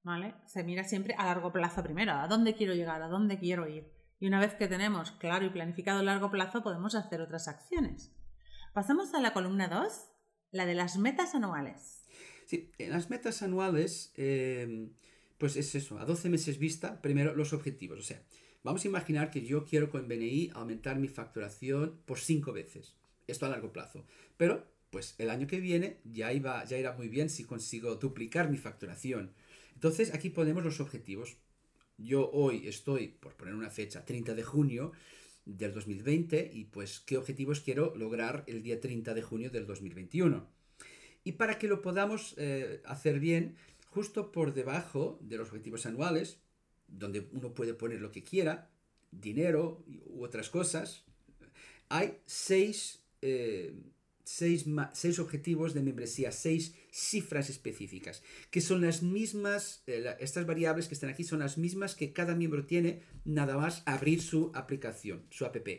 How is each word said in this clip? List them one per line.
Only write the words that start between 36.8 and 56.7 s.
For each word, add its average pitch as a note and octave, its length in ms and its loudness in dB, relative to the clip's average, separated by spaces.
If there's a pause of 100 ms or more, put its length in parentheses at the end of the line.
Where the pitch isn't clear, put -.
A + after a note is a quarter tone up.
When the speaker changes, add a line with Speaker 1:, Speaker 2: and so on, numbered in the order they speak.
Speaker 2:
¿qué - 180 -4
objetivos C3+ 440 -2
quiero C#3 340 0
lograr A2+ 520 -2
el A2+ 160 -6
día A#2 180 -2
treinta A#2 340 -4
de A2 80 -2
junio A#2 280 -6
del A2 160 -4
dos G2 140 -8
mil F2+ 140 -10
veintiuno? C#3 540 2 (760)
Y F#3 80 -4
para A3 260 2
que G#3+ 100 0
lo G3 140 4
podamos, G3 560 0
eh, C3+ 480 -2
hacer C#3+ 340 2
bien, E3 360 4 (340)
justo G#3 420 -2
por D3+ 220 2
debajo C3+ 680 -2
de A2 160 -8
los A2+ 120 -6
objetivos A2 360 -8
anuales, D#3 560 0 (480)
donde G2 440 -6
uno B2 200 -6
puede A#2 220 -2
poner A2+ 260 -4
lo G#2+ 100 -6
que - 140 -12
quiera, F3 460 0 (400)
dinero D3+ 760 2 (220)
u B2 180 -8
otras A2 240 -6
cosas, E3+ 560 -2 (880)
hay E3+ 340 2
seis... - 800 2 (160)
Eh, A2+ 540 0 (500)
seis E3+ 420 2
ma-, D3 280 0
seis E3+ 240 2
objetivos D#3+ 560 0
de C#3 80 2
membresía, B2 500 0
seis E3 420 0 (160)